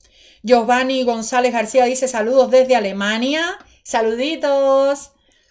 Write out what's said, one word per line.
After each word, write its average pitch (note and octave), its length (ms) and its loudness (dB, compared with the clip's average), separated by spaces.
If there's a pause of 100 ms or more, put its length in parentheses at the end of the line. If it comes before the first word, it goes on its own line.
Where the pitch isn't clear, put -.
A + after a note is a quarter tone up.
(420)
Giovanni B3 640 2
González A#3+ 480 -2
García A#3 340 0
dice, B3+ 220 -2
"Saludos A#3+ 420 0
desde B3+ 260 4
Alemania". A3 680 -2 (400)
Saluditos. C#4 1300 0 (400)